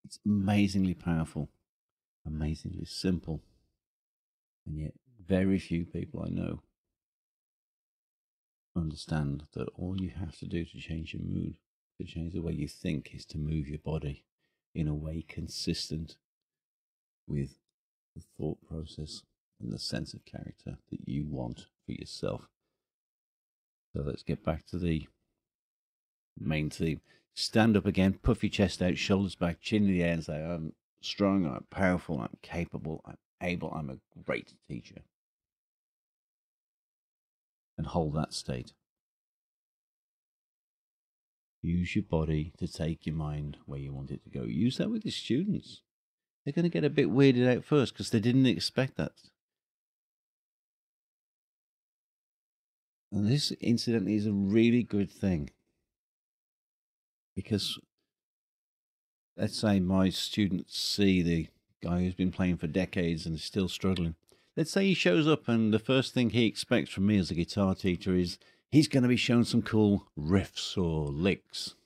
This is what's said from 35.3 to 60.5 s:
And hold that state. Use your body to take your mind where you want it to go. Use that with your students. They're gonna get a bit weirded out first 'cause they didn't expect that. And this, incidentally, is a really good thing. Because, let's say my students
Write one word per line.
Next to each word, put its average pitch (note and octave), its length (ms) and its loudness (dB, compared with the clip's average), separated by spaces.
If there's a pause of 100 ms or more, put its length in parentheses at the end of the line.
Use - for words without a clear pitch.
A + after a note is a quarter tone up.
And D#2 80 -4
hold D#2 280 0
that D#2 180 -2
state. - 400 -8 (3000)
Use F2 320 -2
your G#2 100 0
body D#2 520 0
to F2 100 -6
take D#2+ 380 -6
your D#2+ 100 -4
mind D2 520 -6
where C#2 120 -10
you C#2 140 -10
want C2+ 180 -10
it - 140 -10
to - 60 -20
go. - 140 -8
Use D#2 340 0
that G3+ 120 -2
with A3+ 140 -6
your F#3+ 80 -4
students. - 680 -4 (640)
They're C#3+ 100 -4
gonna E3+ 160 2
get E3 140 0
a C#3+ 60 4
bit C#3 180 4
weirded B2 380 6
out B2 180 2
first C#3+ 300 2
'cause - 140 -6
they A#2 120 4
didn't B2 260 6
expect B2 500 0
that. - 340 -6 (3750)
And G#2 160 0
this, C#3+ 240 0
incidentally, A2 600 0
is G#2+ 120 0
a G#2+ 60 0
really A2+ 500 4
good G2+ 280 0
thing. E2+ 400 0 (1800)
Because, - 440 -2 (1600)
let's - 200 -2
say G2+ 240 4
my F#2+ 280 4
students - 680 -2